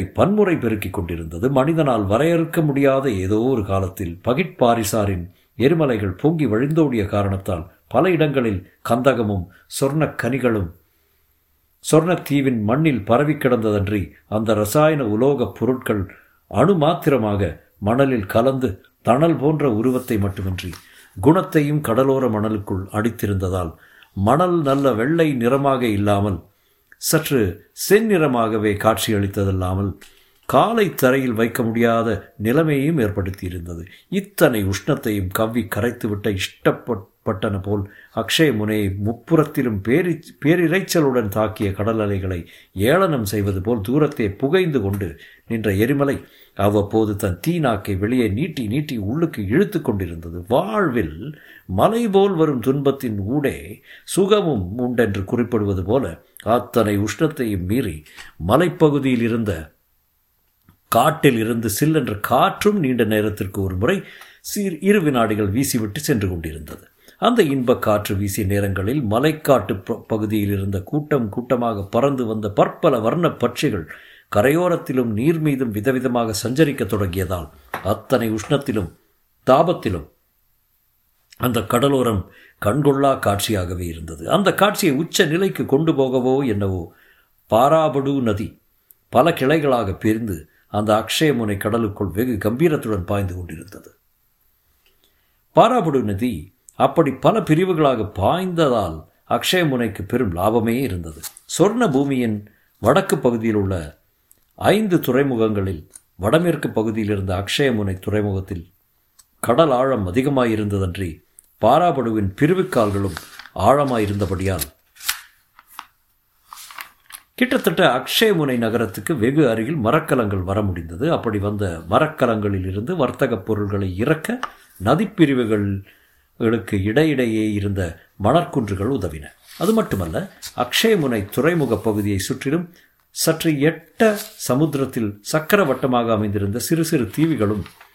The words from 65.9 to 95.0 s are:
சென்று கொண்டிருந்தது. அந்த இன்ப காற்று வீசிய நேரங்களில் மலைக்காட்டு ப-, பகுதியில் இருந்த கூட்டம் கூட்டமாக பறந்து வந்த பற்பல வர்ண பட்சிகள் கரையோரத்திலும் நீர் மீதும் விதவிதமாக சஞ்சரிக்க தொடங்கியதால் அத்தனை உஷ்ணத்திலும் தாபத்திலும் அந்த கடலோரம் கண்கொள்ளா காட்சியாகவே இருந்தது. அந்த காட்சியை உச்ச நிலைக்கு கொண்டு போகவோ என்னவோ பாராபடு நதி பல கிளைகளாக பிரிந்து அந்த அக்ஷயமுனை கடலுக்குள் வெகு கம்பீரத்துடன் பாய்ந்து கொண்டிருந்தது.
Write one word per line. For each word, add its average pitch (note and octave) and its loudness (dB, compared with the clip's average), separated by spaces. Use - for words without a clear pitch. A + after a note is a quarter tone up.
சென்று G#2+ 0
கொண்டிருந்தது. D#2+ -8
அந்த A#3+ 2
இன்ப C3 0
காற்று G#2 0
வீசிய G2+ -2
நேரங்களில் G2+ 0
மலைக்காட்டு A#2+ 2
ப-, A2+ -6
பகுதியில் G#2 -2
இருந்த G2 -2
கூட்டம் C#3+ -2
கூட்டமாக A#2 -2
பறந்து B2 0
வந்த G#2+ -4
பற்பல C#3+ 2
வர்ண D3 0
பட்சிகள் A2+ -2
கரையோரத்திலும் C3+ 2
நீர் D3+ 2
மீதும் C3 0
விதவிதமாக A#2+ -2
சஞ்சரிக்க C3 0
தொடங்கியதால் F#2 -4
அத்தனை A2 0
உஷ்ணத்திலும் A2 -2
தாபத்திலும் B2+ 2
அந்த A#2+ -2
கடலோரம் A#2+ 2
கண்கொள்ளா C#3 2
காட்சியாகவே F#2 -2
இருந்தது. D#2+ -8
அந்த F#3 2
காட்சியை G3 2
உச்ச E3 0
நிலைக்கு D#3+ -2
கொண்டு D#3+ 2
போகவோ C3 2
என்னவோ G2 -2
பாராபடு C#3 4
நதி G#2 -2
பல C#3+ 6
கிளைகளாக C3 0
பிரிந்து A2 0
அந்த G#2+ -2
அக்ஷயமுனை A2 0
கடலுக்குள் G#2 -2
வெகு B2 0
கம்பீரத்துடன் A#2 0
பாய்ந்து G2 -2
கொண்டிருந்தது. E2+ -14